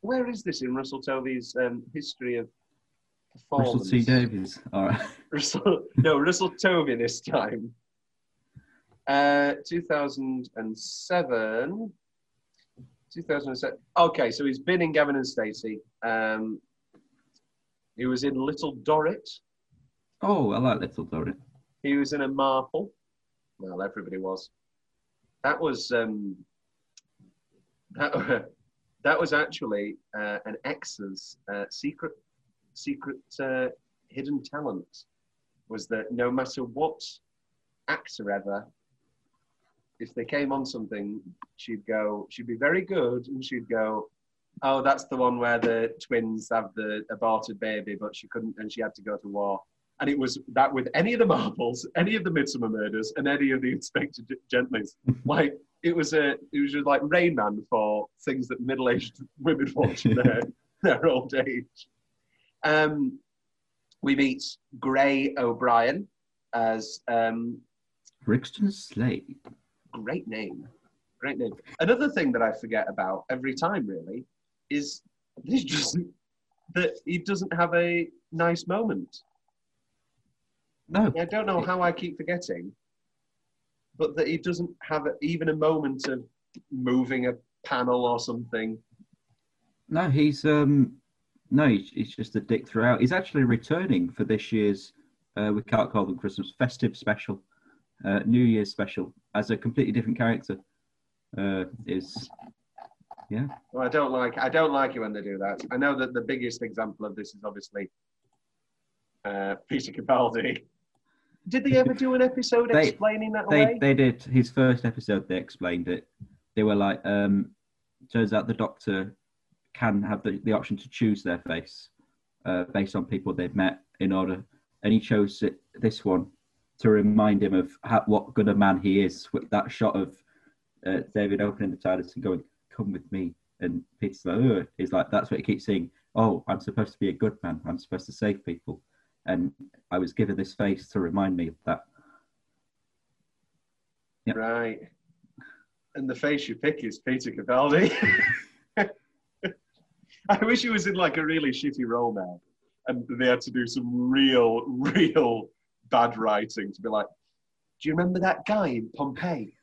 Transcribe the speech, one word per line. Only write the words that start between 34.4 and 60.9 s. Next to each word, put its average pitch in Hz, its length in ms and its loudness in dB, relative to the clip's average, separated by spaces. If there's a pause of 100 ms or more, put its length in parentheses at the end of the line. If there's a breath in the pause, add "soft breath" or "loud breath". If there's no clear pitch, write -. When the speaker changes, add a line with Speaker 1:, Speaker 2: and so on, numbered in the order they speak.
Speaker 1:
talent, - 600 -10 (640)
was 110 200 -10
that 110 220 -6
no 120 200 -2
matter 127 340 -4
what 143 360 -4 (880)
actor 113 420 -8
ever, 98 360 -6 (1300)
if 117 140 -12
they 117 100 -6
came 143 260 -2
on 135 160 -2
something, 104 540 -8 (360)
she'd 107 300 -10
go, 104 440 -2
she'd 120 180 -14
be 117 80 -6
very 151 260 2
good, 127 460 -2
and 131 160 -10
she'd 117 240 -8
go, 110 400 -2 (540)
"Oh, 135 200 2
that's 135 220 2
the 135 120 -8
one 123 220 2
where 120 200 2
the 113 440 0
twins 113 500 -2
have 110 220 -2
the 107 360 -6
aborted 110 500 -2
baby, 107 340 -6
but 104 220 -10
she - 120 -18
couldn't, 110 300 -8
and 107 140 -10
she 113 80 -10
had 107 160 -6
to 104 60 -20
go 104 160 -6
to 101 100 -14
war." 101 320 -4 (400)
And 139 100 -2
it 143 80 0
was 127 300 -2
that 131 260 4
with 127 200 -2
any 214 180 2
of 233 80 0
the 233 40 8
Marples, 123 600 0 (100)
any 190 200 2
of 190 80 -2
the 180 60 -2
Midsummer 127 380 0
Murders, 107 480 -2
and 135 120 0
any 139 240 2
of 127 100 0
the 127 80 0
Inspector - 580 -4
G-, 131 80 -6 (140)
Gentleys. 123 460 0 (100)
Speaker 2:
<laughs> 123 180 0
Speaker 1:
Like, 147 320 2 (280)
it 170 100 4
was 151 180 0
a, 147 200 4 (200)
it 147 80 0
was 143 120 2
just 143 140 0
like 139 180 6
Rain 170 320 4
Man 104 340 -2
for 107 380 0 (160)
things 131 240 -2
that 127 120 -4
middle-aged 123 600 0 (180)
women 139 360 2
watch - 300 2
in 110 100 6
their, 120 260 4 (200)
<laughs> - 200 -20
their 190 240 4